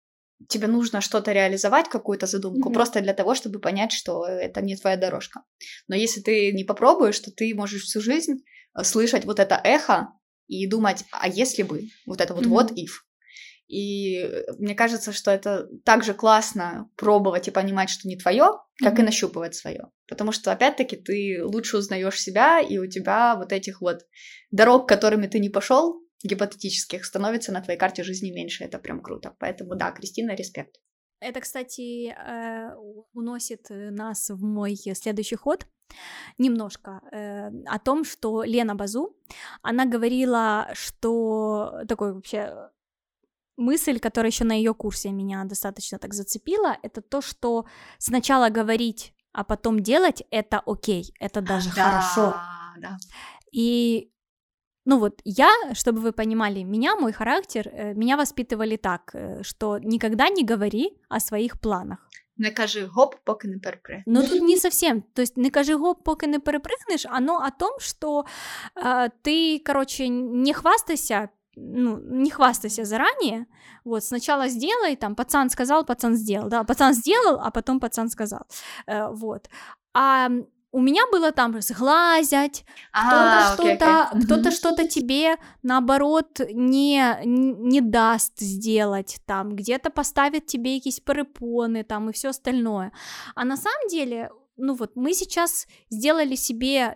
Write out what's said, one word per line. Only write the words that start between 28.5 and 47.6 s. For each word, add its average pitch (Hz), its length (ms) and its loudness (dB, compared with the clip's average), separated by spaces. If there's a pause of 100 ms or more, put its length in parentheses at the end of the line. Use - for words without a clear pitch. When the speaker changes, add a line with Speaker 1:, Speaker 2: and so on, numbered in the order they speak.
Speaker 1:
Это 165 140 -12
прям - 220 -12
круто. - 380 -14
Поэтому 185 360 -8
да, 180 160 -4
Кристина, 220 440 -8
респект. - 420 -12 (440)
Speaker 2:
Это, 247 180 -12
кстати, 240 680 -12
э, 226 680 -12
у-, 214 360 -20
уносит, 233 580 -10
э, 208 200 -14
нас 208 380 -8
в 196 140 -10
мой 208 320 -4
следующий 208 640 -6
ход - 280 -4 (760)
немножко, 214 640 -2 (120)
э, 208 360 -10 (180)
о 208 120 -6
том, 294 260 0
что 220 380 -4
Лена 226 320 0
Базу, 208 400 -6 (480)
она 247 220 0
говорила, 233 880 0
что 220 1120 -4
такой 208 260 -2
вообще - 580 -10 (880)
мысль, 254 420 0
которая 226 320 0
еще 233 140 0
на 226 140 2
ее 220 160 2
курсе 208 360 -8
меня 196 340 -6
достаточно 196 540 -10
так 196 140 -14
зацепила, 277 680 -2
это 214 180 -14
то, 277 200 -6
что 233 440 -4 (340)